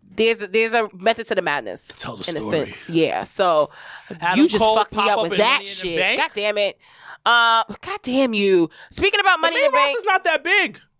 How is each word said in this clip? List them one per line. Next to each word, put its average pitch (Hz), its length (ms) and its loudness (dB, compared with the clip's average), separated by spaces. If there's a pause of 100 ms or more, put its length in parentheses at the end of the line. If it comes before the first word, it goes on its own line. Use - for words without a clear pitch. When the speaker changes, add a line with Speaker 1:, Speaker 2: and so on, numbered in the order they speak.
(160)
Speaker 1:
there's 220 260 0
a, 208 60 -8
there's 220 260 0
a 220 200 0
method 220 340 -2
to 214 80 -4
the 185 60 0
madness. 147 480 -6
Speaker 2:
It - 80 -16
tells - 300 -8
a 175 40 0
Speaker 1:
In 160 60 -6
a 120 40 -6
Speaker 2:
story. 127 300 -2
Speaker 1:
sense, - 180 -12
yeah. 160 340 0
So 156 460 0 (520)
Speaker 2:
Adam 180 180 0
Speaker 1:
you 311 80 6
just 214 160 2
Speaker 2:
Cole 220 120 4
Speaker 1:
fucked 214 160 0
me 214 80 -4
Speaker 2:
pop 208 120 2
Speaker 1:
up 202 60 2
Speaker 2:
up 220 60 -2
Speaker 1:
with 170 100 -4
Speaker 2:
in 185 60 0
Speaker 1:
that 233 200 4
Speaker 2:
Money 202 60 -8
in 196 40 -10
the 196 60 -8
Speaker 1:
shit. 180 240 -4
Speaker 2:
Bank? 214 200 0
Speaker 1:
God 302 140 -2
damn 208 260 -2
it. 196 180 -2 (480)
Uh, 233 380 4 (180)
God 403 220 -8
damn 254 300 0
you. 190 360 4 (220)
Speaking 403 280 0
about 381 180 4
Speaker 2:
The 320 60 -4
Speaker 1:
Money 330 120 0
in 508 80 0
Speaker 2:
main 571 80 4
Speaker 1:
the 523 40 -2
Bank. 571 120 4
Speaker 2:
roster's 480 180 -4
not 381 200 0
that 311 180 0
big. 359 360 0 (200)